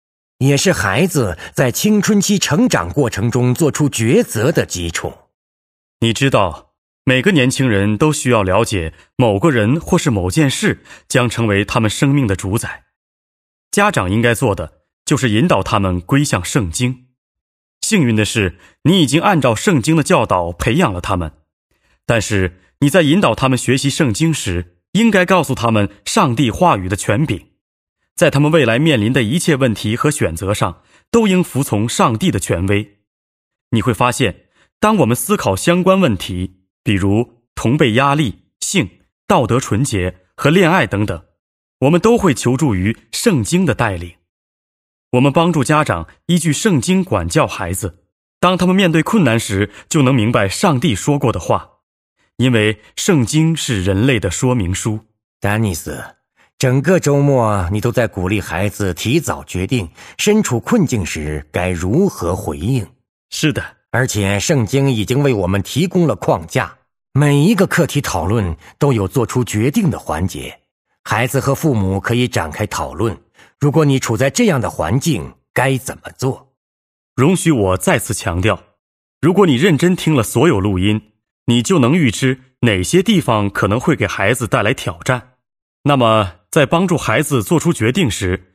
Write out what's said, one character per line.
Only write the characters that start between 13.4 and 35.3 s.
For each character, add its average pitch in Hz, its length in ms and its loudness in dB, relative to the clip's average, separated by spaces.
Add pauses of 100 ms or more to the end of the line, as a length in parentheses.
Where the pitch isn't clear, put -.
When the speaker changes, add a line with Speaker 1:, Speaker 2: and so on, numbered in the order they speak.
Speaker 2:
家 208 180 2
长 98 220 -2
应 113 100 0
该 117 140 2
做 110 180 0
的 85 280 -10 (240)
就 147 120 0
是 120 140 0
引 113 160 2
导 98 160 2
他 110 160 -2
们 92 200 0
归 139 240 0
向 95 220 -2
圣 104 240 -2
经。 123 380 -4 (720)
幸 202 220 2
运 117 120 2
的 107 80 2
是， 101 360 -2 (240)
你 180 180 4
已 139 60 2
经 139 140 2
按 190 200 2
照 120 140 2
圣 165 260 2
经 156 140 2
的 151 80 2
教 151 200 2
导 90 280 0
培 87 240 -2
养 90 180 2
了 87 80 -6
他 - 160 -2
们。 82 140 -4 (760)
但 117 160 0
是 95 380 -2 (220)
你 139 100 2
在 185 100 4
引 156 180 4
导 143 140 2
他 131 160 0
们 127 80 2
学 - 180 0
习 143 140 -2
圣 131 240 0
经 160 180 0
时， 90 460 -6 (140)
应 226 180 4
该 185 160 2
告 180 160 2
诉 135 140 -2
他 117 160 0
们 104 180 2 (160)
上 151 300 0
帝 127 160 2
话 139 260 2
语 92 100 -6
的 101 80 -4
权 110 300 -2
柄， 101 220 -6 (680)
在 160 140 4
他 139 100 0
们 147 120 2
未 160 120 4
来 113 140 2
面 147 240 2
临 110 100 0
的 131 120 0
一 127 160 -2
切 165 160 0
问 113 180 0
题 107 220 -4
和 147 160 0
选 85 240 -4
择 98 180 -4
上， 95 300 -4 (260)
都 226 180 2
应 185 160 2
服 135 200 -4
从 110 260 -2
上 147 260 0
帝 180 140 -2
的 104 100 0
权 92 280 -2
威。 104 320 -2 (720)
你 113 100 0
会 120 100 0
发 120 200 0
现， 110 300 -2 (380)
当 214 180 2
我 147 100 2
们 117 80 2
思 202 200 -2